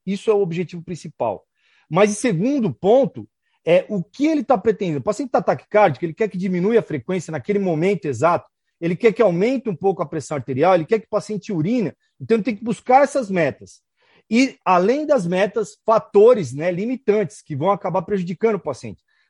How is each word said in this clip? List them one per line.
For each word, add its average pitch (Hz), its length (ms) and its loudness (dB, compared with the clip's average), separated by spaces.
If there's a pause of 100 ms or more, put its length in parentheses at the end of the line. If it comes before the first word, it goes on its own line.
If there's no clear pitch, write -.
isso 202 260 -4
é 214 40 4
o 202 80 2
objetivo 170 400 -6
principal. 143 640 -8 (420)
Mas, 196 220 2
em 208 40 -4
segundo 220 600 -2
ponto, 202 520 0 (380)
é 180 240 4
o 202 140 -4
que - 240 -4
ele 311 160 0
tá 233 160 2
pretendendo. 185 400 -2
O 127 40 -8
paciente 233 280 -6
tá 254 100 0
taquicárdico, 190 640 0
ele 160 100 -6
quer 220 140 -2
que 185 100 -8
diminua 185 400 0
a 202 40 0
frequência 160 480 -6
naquele 160 280 -4
momento 185 480 -2
exato, 151 400 0 (340)
ele 170 160 -2
quer 226 160 2
que 240 100 0
aumente 220 460 0
um 185 80 -4
pouco 185 260 -2
a 160 40 -6
pressão 156 300 -8
arterial, 143 380 2
ele 170 100 2
quer 220 140 0
que - 80 -8
o - 40 -16
paciente 208 420 -6
urina. 185 420 -2 (260)
Então, 139 160 0
ele 220 60 0
tem 214 140 -4
que 208 80 -16
buscar 247 400 2
essas 269 260 -4
metas. 151 500 -4 (480)
E, 240 360 2
além 202 420 2
das 269 200 2
metas, 190 500 -2 (100)
fatores, 208 640 4
né, 151 200 -4
limitantes 208 680 -2
que - 120 -12
vão 151 160 0
acabar 190 320 -2
prejudicando 196 540 -2
o 175 40 -6
paciente. 120 420 -10 (280)